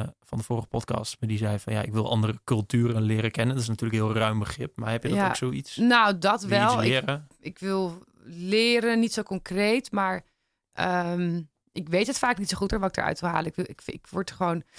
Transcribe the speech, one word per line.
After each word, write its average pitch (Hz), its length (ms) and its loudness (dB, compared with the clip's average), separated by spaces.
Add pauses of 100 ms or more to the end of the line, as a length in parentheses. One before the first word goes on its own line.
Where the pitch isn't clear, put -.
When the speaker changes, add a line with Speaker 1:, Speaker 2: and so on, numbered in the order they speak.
(200)
Speaker 1:
van - 180 -8
de 110 60 -4
vorige 113 240 -4
podcast, - 520 -4
maar 110 100 -2
die 107 80 0
zei 104 220 0
van, - 140 -4
"Ja, 107 80 0
ik 104 120 -4
wil 110 160 2
andere 110 340 2
culturen 117 580 2
leren 110 300 2
kennen." 120 240 0
Dat 123 80 -2
is 110 60 -6
natuurlijk 110 320 0
een 110 60 2
heel 110 100 0
ruim 110 220 2
begrip, 113 380 -6
maar 113 140 -4
heb 117 120 -4
je 147 60 -2
dat 190 80 2
Speaker 2:
Ja. 196 100 2
Speaker 1:
ook - 80 0
zoiets? 131 400 -6
Speaker 2:
Nou, 226 420 4
dat 196 260 2
Speaker 1:
Wil 202 160 2
je 202 40 4
iets 226 100 4
Speaker 2:
wel. 220 100 2
Ik, 117 60 4
Speaker 1:
leren? 139 380 0 (120)
Speaker 2:
ik - 200 -14
wil 190 440 -2 (220)
leren, 226 720 2
niet 226 140 2
zo 208 100 -2
concreet, 208 680 0
maar, 190 320 -2 (500)
ehm, 175 680 0 (300)
ik 156 180 -8
weet 190 180 2
het 269 120 -2
vaak 247 180 0
niet 196 120 -4
zo - 80 -2
goed, 196 140 -2
hoor, 214 80 0
wat 190 100 0
ik - 80 -6
eruit - 220 -2
wil 175 100 -2
halen. 165 200 -2
Ik - 60 -12
wil, 180 120 -4
ik, - 180 -18
ik - 240 -12
word 180 220 -6
gewoon, 170 320 -2 (160)